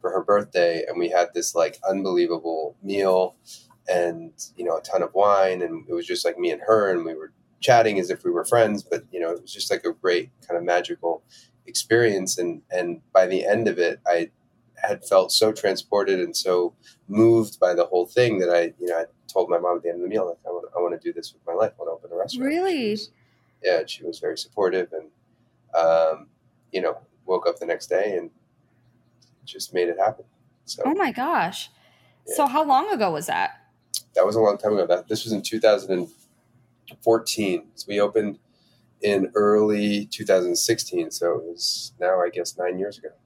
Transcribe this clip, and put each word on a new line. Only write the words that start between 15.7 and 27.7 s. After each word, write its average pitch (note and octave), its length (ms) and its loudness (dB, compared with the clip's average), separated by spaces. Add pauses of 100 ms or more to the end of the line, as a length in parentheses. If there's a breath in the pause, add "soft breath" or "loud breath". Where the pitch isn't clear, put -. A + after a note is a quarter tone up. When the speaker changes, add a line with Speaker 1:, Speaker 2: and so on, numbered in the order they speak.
Speaker 1:
and E2+ 160 -4
so F2+ 380 0 (340 soft breath)
moved A2 500 4
by F2+ 140 4
the F2 140 2
whole F2+ 180 0
thing A#2 360 2
that F2 100 2
I, E2+ 280 2
you F2 80 -6
know, E2+ 120 -2
I E2 60 -2 (280)
told F2 160 0
my F2 100 2
mom F2 200 -2
at E2+ 40 -10
the E2+ 60 -4
end F2 80 -4
of F2 60 -6
the F2+ 60 -6
meal, G2+ 200 -2
like, E2+ 80 -8 (100)
"I E2 40 -10
wanna, F2 160 -8 (100)
I F2 60 0
wanna F2 160 -2
do - 120 -8
this E2+ 220 -12
with - 140 -20
my E2+ 80 -6
life. G#2 240 0
I - 40 -12
wanna D#2+ 100 -8
open E2 200 -14
a E2+ 40 -10
restaurant." B3 300 -6
Speaker 2:
Really? E4 360 -2
Speaker 1:
She G#3+ 80 -2
was, G#3+ 200 -6 (520)
yeah, F2 240 0
she - 180 -14
was E2 140 -10
very - 180 -6
supportive F#2 560 -2
and, D#2 160 -10 (680)
um, E2 520 2 (440)
you F#2 120 -4
know, D#2 160 -2 (260)
woke F#2 240 -2
up E2+ 100 -4
the E2+ 60 -10
next E2 220 -6